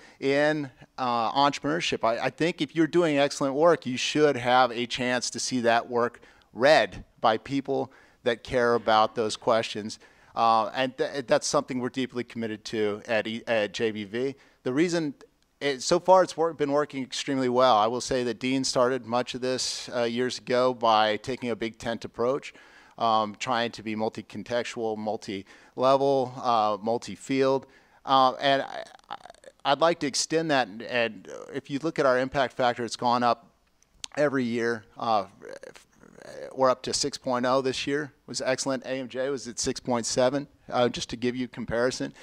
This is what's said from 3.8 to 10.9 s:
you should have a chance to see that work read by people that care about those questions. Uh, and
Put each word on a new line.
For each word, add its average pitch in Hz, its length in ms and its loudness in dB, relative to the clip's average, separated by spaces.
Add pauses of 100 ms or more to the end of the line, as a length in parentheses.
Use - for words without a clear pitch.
you 123 100 -4
should 147 400 2
have 123 360 4
a 120 140 -4
chance 123 440 -2
to 117 80 -10
see 127 220 -2
that 117 280 2
work 120 320 -2 (320)
read 113 520 4 (180)
by 113 160 4
people 135 520 -4 (320)
that 120 200 -2
care 120 320 2
about 110 400 4
those 107 220 -2
questions. 113 640 -2 (340)
Uh, 113 400 2
and 131 240 -2